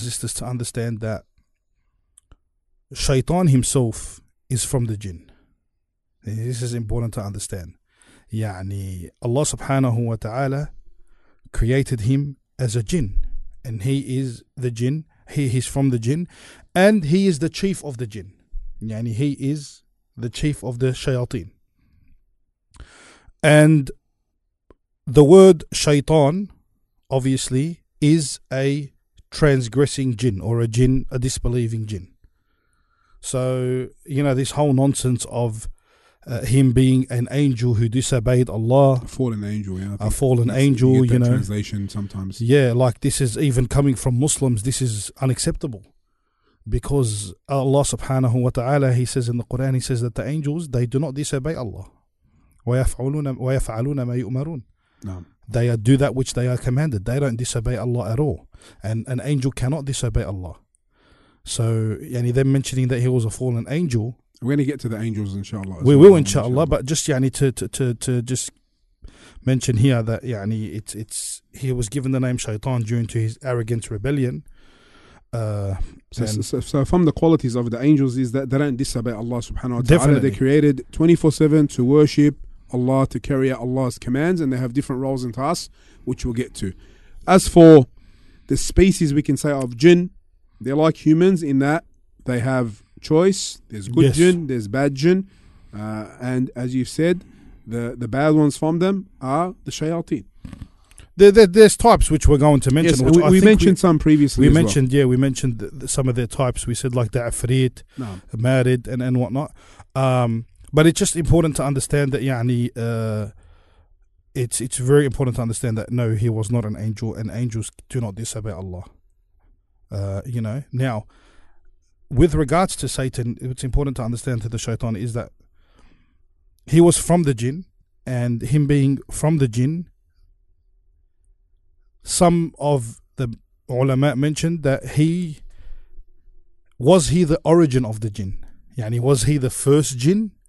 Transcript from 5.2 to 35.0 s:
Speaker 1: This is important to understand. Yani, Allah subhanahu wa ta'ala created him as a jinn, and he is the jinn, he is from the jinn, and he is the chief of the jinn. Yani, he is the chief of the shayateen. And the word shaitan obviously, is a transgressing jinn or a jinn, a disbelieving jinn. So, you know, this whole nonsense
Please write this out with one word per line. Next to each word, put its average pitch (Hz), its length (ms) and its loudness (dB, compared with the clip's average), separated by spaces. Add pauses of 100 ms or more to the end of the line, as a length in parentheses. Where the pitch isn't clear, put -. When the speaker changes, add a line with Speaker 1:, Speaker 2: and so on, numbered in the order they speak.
Speaker 1:
This 113 380 -8
is 120 120 -6
important 117 420 -4
to 113 60 -6
understand. 101 540 -12 (560)
Yani, 98 800 -8 (120)
Allah 123 220 -2
subhanahu 127 600 -2
wa 117 100 -4
ta'ala 135 560 -6 (800)
created 123 500 0
him 139 360 -2 (220)
as 117 160 -4
a 120 80 0
jinn, - 380 0 (440)
and 113 180 -8
he 131 360 -2
is 127 240 -8 (120)
the 123 160 -6
jinn, 127 340 -4 (240)
he 143 160 -2 (120)
is 123 80 -2
from 139 240 0
the 123 100 0
jinn, 143 280 -4 (480)
and 196 300 4
he 185 220 2
is 160 120 0
the 156 100 -2
chief 196 340 -4
of 143 140 -12
the 120 100 -8
jinn. 98 260 -14 (480)
Yani, 113 320 -8
he 139 200 -2
is 139 500 -8 (320)
the 117 140 -8
chief - 340 -4
of 120 160 -8
the 131 80 0
shayateen. 123 640 -4 (1900)
And 151 460 6 (1160)
the 135 160 6
word 185 400 10 (100)
shaitan 156 760 2 (600)
obviously, 131 720 -2 (160)
is 151 400 0 (120)
a 139 400 -4 (380)
transgressing 131 840 0
jinn 104 260 -2
or 117 200 -2
a 117 60 -2
jinn, 127 440 2
a 131 80 -6
disbelieving 120 680 -4
jinn. 101 220 -10 (1120)
So, 127 720 -4 (160)
you 143 180 -4
know, 143 100 0
this 131 180 -2
whole 147 220 0
nonsense 131 560 0